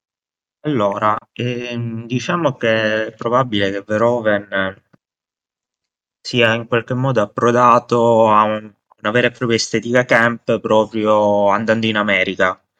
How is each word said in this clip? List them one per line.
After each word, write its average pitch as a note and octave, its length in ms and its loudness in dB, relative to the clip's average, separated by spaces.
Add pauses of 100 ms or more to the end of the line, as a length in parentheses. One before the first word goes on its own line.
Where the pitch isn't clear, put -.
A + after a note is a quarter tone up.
(640)
Allora, G#2+ 520 0 (180)
ehm, A#2+ 720 -8
diciamo C3 500 -4
che A2 520 -2
è A2+ 40 -16
probabile A2+ 580 0
che G2 120 -6
Verhoeven G#2 1000 -2 (1400)
sia A#2 320 0
in A#2 120 -6
qualche A#2+ 280 -2
modo B2+ 260 0
approdato A#2+ 1080 2
a G#2+ 140 4
un, G#2+ 280 -6 (280)
una G#2+ 100 -4
vera B2 180 0
e - 20 -4
propria A#2 260 -4
estetica A#2+ 480 -2
camp A#2 560 0
proprio G#2+ 880 2
andando A2 380 0
in A2 100 0
America, F#2+ 640 0 (180)